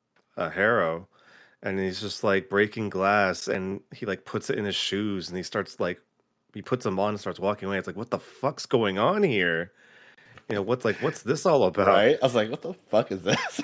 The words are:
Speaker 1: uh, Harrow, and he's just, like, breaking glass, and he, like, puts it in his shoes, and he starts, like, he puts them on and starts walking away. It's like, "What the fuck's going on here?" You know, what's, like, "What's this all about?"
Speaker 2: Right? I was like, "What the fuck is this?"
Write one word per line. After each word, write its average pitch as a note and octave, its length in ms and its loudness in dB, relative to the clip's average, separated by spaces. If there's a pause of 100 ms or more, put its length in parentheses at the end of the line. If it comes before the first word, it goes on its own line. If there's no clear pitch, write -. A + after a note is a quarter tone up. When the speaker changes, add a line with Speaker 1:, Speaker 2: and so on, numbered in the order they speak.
(360)
Speaker 1:
uh, E2+ 140 -4
Harrow, F#2 560 0 (560)
and F#2+ 160 -4
he's F#2+ 220 -4
just, G#2 240 -6
like, G2 240 2
breaking G#2 400 0
glass, F#2+ 580 0
and G2 340 -4 (140)
he, A#2 120 -10
like, F#2+ 180 -6
puts - 260 -4
it - 80 -2
in G#2 60 -4
his G2 100 -4
shoes, G2 540 -4
and F2 80 -8
he F#2 60 -6
starts, - 360 -6
like, F2+ 220 -2 (540)
he G2+ 80 -10
puts - 220 -4
them F#2+ 140 -2
on G2+ 120 2
and G#2 100 -6
starts F2+ 180 -6
walking G2 300 -2
away. G2 100 -2
It's F2+ 80 -6
like, F2 100 -10
"What A2 140 -10
the G2 80 -2
fuck's - 480 -6
going G#2 320 2
on F3+ 240 2
here?" F2+ 480 2 (800)
You A2 80 -4
know, G2+ 60 0
what's, A#2+ 220 -2
like, G#2+ 180 2
"What's D#3 200 -2
this D3 240 -2
all C#3+ 180 6
about?" F#2 220 2
Speaker 2:
Right? G#2 340 6
I B2+ 40 4
was B2 100 2
like, A2 160 2
"What C3+ 120 -6
the F3+ 120 -8
fuck - 380 0
is F#2 100 -4
this?" - 420 0